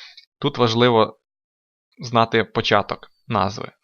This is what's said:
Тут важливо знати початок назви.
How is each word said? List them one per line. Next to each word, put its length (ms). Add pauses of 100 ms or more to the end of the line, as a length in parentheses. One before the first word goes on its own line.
(380)
Тут 200
важливо 640 (800)
знати 460
початок 640 (200)
назви. 440 (120)